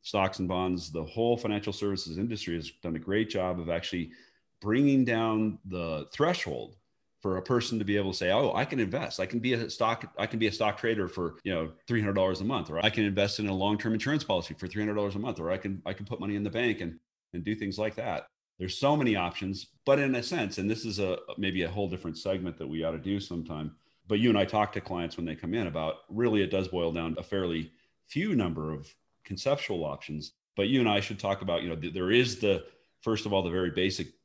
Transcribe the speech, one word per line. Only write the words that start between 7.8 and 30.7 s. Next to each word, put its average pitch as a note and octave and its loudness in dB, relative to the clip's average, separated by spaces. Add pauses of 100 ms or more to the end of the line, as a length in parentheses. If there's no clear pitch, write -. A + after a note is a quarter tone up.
be G2+ 2
able F#2+ 0
to F2 -4
say, F2+ 2
"Oh, A#2+ 4
I C3+ 2
can C#3 -2
invest. A2 -2
I F#2+ 0
can A#2 -2
be B2+ 0
a A#2 -2
stock, - 0
I G#2 0
can A2+ -4
be A2 4
a G2+ 4
stock G#2 0
trader G#2+ 0
for, E2+ -4
you G2 -2
know, D#2+ -2 (160)
three A#2+ 2
hundred G2+ 2
dollars F#2+ 2
a G2 -2
month, G#2 -2
or E2+ -2
I A2 4
can A2 2
invest G2+ 2
in G#2 0
a G2 0
long-term G#2 2
insurance C#3 0
policy E2+ 0
for F#2 -8
three G#2+ -2
hundred G#2 0
dollars G2+ 0
a G2+ -2
month, A#2 -4
or E2 -2
I F#2+ 2
can, F#2+ -4
I F#2+ -4
can G#2 -8
put - -6
money G2+ -2
in G#2 -2
the G2+ -2
bank A2+ 0
and, E2 -8 (340)
and F2 -6
do G#2 0
things G2+ -4
like G#2+ -2
that." A2 -4 (320)
There's F#2 -4
so C#3+ 4
many B2 4
options, F#2 -2 (180)
but C#3 6
in C#3 2
a A#2+ -2
sense, B2 -2
and G2 0
this A2 -2
is G#2 -4
a, F#2 0 (200)
maybe F#2 0
a E2 0
whole G2 -2
different E2+ -6
segment F#2 -4
that C2+ -6
we D#2+ -4
ought D#2+ 0
to D#2+ -4
do G2 -2
sometime, D#2+ -6 (320)
but G#2 4
you A#2+ 8
and G#2+ 8
I G2 6
talk G#2 2
to - -4
clients F2 -4
when E2+ -2
they D#2 -4
come E2 -4
in A2 0
about, D#2 -2 (140)
really, G#2+ 4
it F#2 2
does F#2+ 0
boil E2+ 0
down E2 -2
to - -6
a F2 -8
fairly E2+ -2 (360)
few F#3+ 0
number D#2+ 0
of C#2+ -8 (380)
conceptual G2+ -2
options. D2+ -6 (220)
But G2+ 2
you C3 6